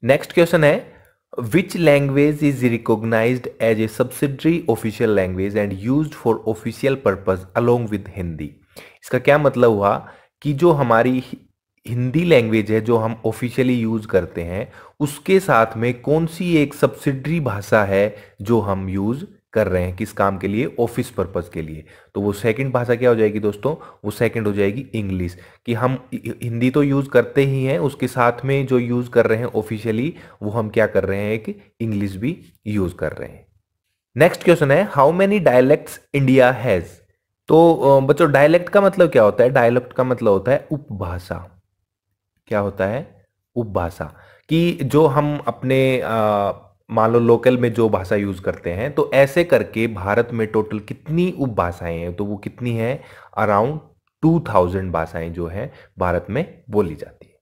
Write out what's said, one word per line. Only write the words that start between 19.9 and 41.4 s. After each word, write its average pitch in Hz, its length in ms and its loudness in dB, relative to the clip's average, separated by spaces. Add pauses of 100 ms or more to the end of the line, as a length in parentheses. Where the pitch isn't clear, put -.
किस 104 160 -8
काम 98 260 -2
के 95 100 -6
लिए, 110 320 -4
ऑफिस 117 300 -2
पर्पस 90 440 -6
के 85 80 -8
लिए। 78 240 -12 (300)
तो 101 60 -4
वो 101 120 0
सेकंड 117 380 -2
भाषा 123 240 0
क्या 123 140 2
हो 117 60 4
जाएगी 107 240 0
दोस्तों, 107 680 -6
वो 104 60 -6
सेकंड 113 360 -2
हो 104 60 -2
जाएगी 101 400 -2
इंग्लिश, 95 440 -4 (280)
कि 120 80 -4
हम 127 400 -2
हि-, - 300 -12
हिंदी 120 260 0
तो 147 140 2
यूज़ 139 260 -2
करते 120 320 2
ही 135 240 0
हैं, 139 140 -2
उसके 135 280 -4
साथ 120 380 0
में 139 220 -2
जो 127 120 2
यूज़ 120 300 -4
कर 117 160 4
रहे 110 120 2
हैं 120 80 -4
ऑफिशियली, 113 680 -4 (280)
वो 104 60 -4
हम 110 200 -4
क्या 107 180 2
कर 98 160 0
रहे 95 160 -2
हैं, 104 140 -4
एक 117 240 -8 (240)
इंग्लिश 104 340 -4
भी 123 260 -6 (260)
यूज़ 98 280 -2
कर 80 160 -6
रहे - 180 -12
हैं। - 180 -20 (720)
नेक्स्ट 160 260 2
क्वेश्चन 156 280 4
है, 190 200 2
"How 139 200 4
many 196 340 2
dialects 139 760 2
India 131 320 4 (120)
has?" 95 180 0 (640)
तो, 165 260 6
अ, 139 260 4
बच्चों 143 320 2
डायलेक्ट 151 380 4
का 202 120 4
मतलब 185 280 4
क्या 123 140 4
होता 104 200 4
है? 123 60 4
डायलेक्ट 123 440 2
का 131 100 -2
मतलब 117 280 0
होता 98 200 0
है 143 200 -2
उपभाषा। 90 840 -10 (920)